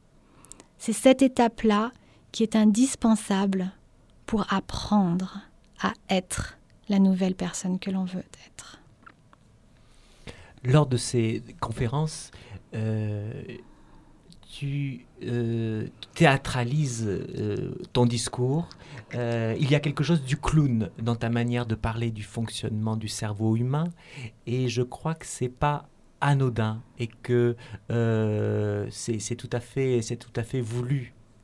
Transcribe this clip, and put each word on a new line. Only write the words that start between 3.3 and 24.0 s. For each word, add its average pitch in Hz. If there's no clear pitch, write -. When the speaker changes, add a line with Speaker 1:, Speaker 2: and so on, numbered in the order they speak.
Speaker 1:
pour 208
apprendre 190
à 196
être -
la 196
nouvelle 190
personne 185
que -
l'on 190
veut 185
être. -
Speaker 2:
Lors 143
de 127
ces 113
conférences, 135
euh, 107
tu, 139
euh, 113
théâtralises, 135
euh, 101
ton 123
discours. 123
Euh, 117
il 135
y 147
a 143
quelque 147
chose 156
du 131
clown 123
dans 117
ta 117
manière 120
de 110
parler 113
du 107
fonctionnement 110
du 110
cerveau 110
humain, 131